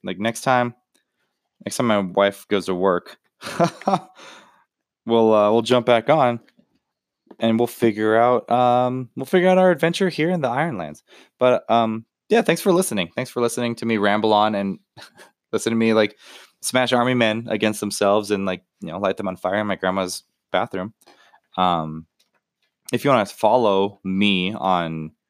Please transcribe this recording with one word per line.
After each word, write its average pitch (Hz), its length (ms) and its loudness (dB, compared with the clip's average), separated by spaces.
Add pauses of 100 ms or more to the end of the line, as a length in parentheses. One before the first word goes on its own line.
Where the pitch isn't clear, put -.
like, 92 140 -10
next 113 240 -6
time, 123 320 0 (920)
next - 140 -8
time 127 80 0
my 110 120 2
wife 98 500 0
goes 98 180 -2
to 95 80 -2
work, 90 420 -2 (240)
<laughs> - 180 -12 (1500)
we'll, 113 280 4
uh, 104 160 4
we'll 113 120 2
jump 120 240 2
back 117 240 2
on 127 300 2 (1000)
and 113 200 0
we'll 120 80 2
figure 110 500 0
out, 120 340 2
um, 123 680 0
we'll 131 100 -8
figure 185 220 2
out 185 100 4
our 185 120 4
adventure 175 400 0
here 156 200 -2
in 175 120 -2
the 127 60 -2
Ironlands. 117 540 -6 (360)
But, 123 320 2
um, 113 340 2 (240)
yeah, 226 140 4
thanks - 200 0
for 196 100 2
listening. 120 440 -2
Thanks 127 140 -6
for 127 100 -6
listening 120 360 -2
to - 100 -8
me 113 100 0
ramble 104 360 2
on 107 220 2
and 98 240 -4 (180)
<laughs> - 560 -20
listen 113 180 -4
to 117 60 -2
me, 113 180 2
like, 107 240 0 (420)
smash 127 320 0
army 123 220 2
men 113 360 0
against 107 300 -2
themselves 101 500 0
and, 98 160 0
like, 92 160 -6 (180)
you - 80 -12
know, 82 100 -10
light 98 180 -2
them 101 120 -6
on 92 80 -6
fire 95 200 -4
in 107 100 -2
my 101 100 -4
grandma's 92 460 -4 (280)
bathroom. 98 420 -4 (640)
Um, 82 500 -2 (840)
if 120 120 -4
you 139 60 2
wanna 117 160 4
follow 104 800 0
me 95 480 0
on 82 600 -4 (180)